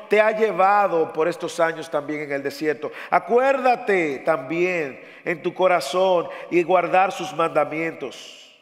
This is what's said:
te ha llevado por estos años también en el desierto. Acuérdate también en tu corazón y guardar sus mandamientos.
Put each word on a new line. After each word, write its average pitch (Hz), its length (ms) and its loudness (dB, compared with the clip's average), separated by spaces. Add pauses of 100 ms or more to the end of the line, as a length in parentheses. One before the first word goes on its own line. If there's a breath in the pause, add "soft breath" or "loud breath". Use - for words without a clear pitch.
te 214 140 4
ha 214 160 2
llevado 190 720 2
por 156 160 0
estos 170 320 -4
años 160 300 -2
también 147 320 -4
en 143 100 -8
el 139 120 -4
desierto. 143 480 -4 (180 loud breath)
Acuérdate 233 1120 0
también 160 840 -4 (220 loud breath)
en 160 180 -6
tu 175 140 -4
corazón 185 760 2 (220 loud breath)
y 170 100 4
guardar 180 500 4
sus 160 220 -8
mandamientos. 151 1120 -4 (180)